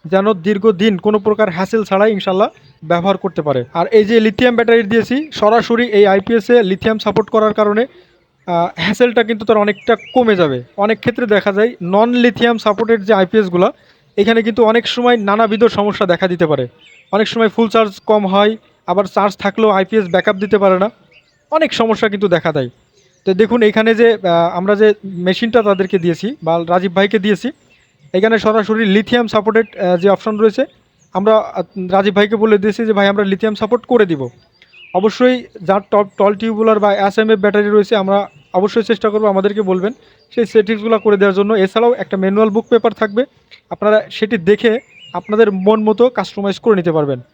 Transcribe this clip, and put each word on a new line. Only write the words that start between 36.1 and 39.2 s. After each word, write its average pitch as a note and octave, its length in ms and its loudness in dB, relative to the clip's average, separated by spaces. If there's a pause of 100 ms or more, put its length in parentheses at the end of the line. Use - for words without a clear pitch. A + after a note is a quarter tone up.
টল G#3 160 2
টিউবুলার A3 440 0
বা G3+ 160 2
এসএমএফ G#3 440 0
ব্যাটারি G#3 320 0
রয়েছে, G#3 260 2
আমরা G3 320 0 (240)
অবশ্যই G3+ 300 0
চেষ্টা G#3+ 280 -2
করবো, G#3+ 160 -2